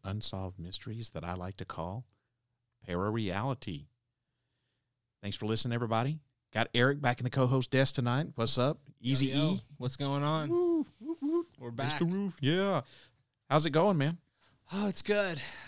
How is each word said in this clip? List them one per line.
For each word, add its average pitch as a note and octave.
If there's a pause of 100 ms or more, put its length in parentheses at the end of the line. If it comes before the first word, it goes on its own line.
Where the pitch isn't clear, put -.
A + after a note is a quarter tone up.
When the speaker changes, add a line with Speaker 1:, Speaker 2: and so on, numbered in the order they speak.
Speaker 1:
unsolved F#2+
mysteries A2
that D#2+
I F2
like F#2
to F#2
call F#2 (840)
parareality. G2 (1300)
Thanks G2+
for A2
listening, A2
everybody. A#2 (340)
Got A2+
Eric C#3
back B2
in B2
the B2
co-host C3
desk C3+
tonight. B2+
What's A2+
up? B2+ (240)
Easy C3
Speaker 2:
Yo, C3+
yo. D#3
Speaker 1:
E. F#3+ (180)
Speaker 2:
What's B2+
going C#3+
on? D3+
Speaker 1:
Woo, E4+ (160)
woo, D#4
woo. E4 (140)
Speaker 2:
We're A#2+
Speaker 1:
Raise A#2
Speaker 2:
back. D3
Speaker 1:
the F3
roof. F#3+
Yeah. E3+ (680)
How's D3+
it E3
going, E3+
man? D#3 (540)
Speaker 2:
Oh, G3+
it's F#3+
good. G3 (260)